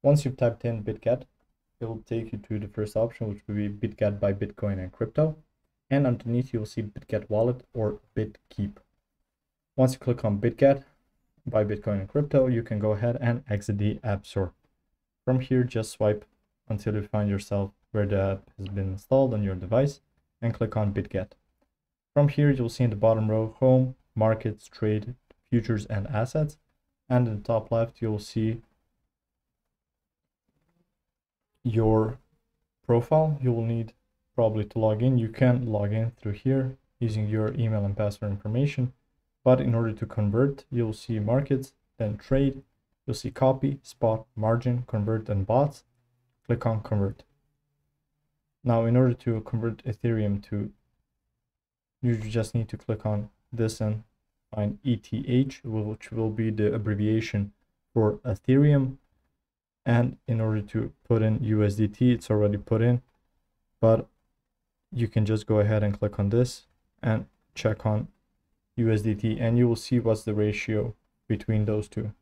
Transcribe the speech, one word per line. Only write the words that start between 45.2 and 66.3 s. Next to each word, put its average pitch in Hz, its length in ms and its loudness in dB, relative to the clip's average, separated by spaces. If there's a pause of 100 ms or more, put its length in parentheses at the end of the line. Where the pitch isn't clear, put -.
and 98 180 -2
Bots. 139 380 0 (640)
Click - 180 -2
on 110 160 0
Convert. 101 440 -2 (1400)
Now, 113 220 2
in 120 100 4
order 127 160 6
to 113 300 -2
convert 113 420 -6
Ethereum 107 600 -2
to, 101 260 -6 (1300)
you 120 160 0
just 110 380 -4
need 117 140 0
to 110 100 -10
click - 260 -8
on 107 240 -2 (240)
this 113 260 -2
and 107 260 -4 (500)
find 104 280 -2
E 123 140 0
T - 320 -6
H, 131 360 0
which 110 480 -6
will 113 180 -2
be 110 180 -2
the 107 240 0
abbreviation 104 800 -2 (400)
for 107 260 2
Ethereum. 135 800 2 (880)
And 120 320 2 (100)
in 113 140 -2
order 110 220 0
to 110 300 -6 (140)
put 113 140 2
in 110 240 0
U 107 180 2
S 101 120 2
D 107 140 2
T, 123 240 2
it's 117 180 -2
already 104 260 2
put - 240 -2
in, 123 220 4 (800)
but 113 240 4 (840)
you 117 140 0
can 107 180 0
just 107 220 0
go 107 140 4
ahead 104 240 2
and 101 120 0
click - 220 -4
on 101 120 0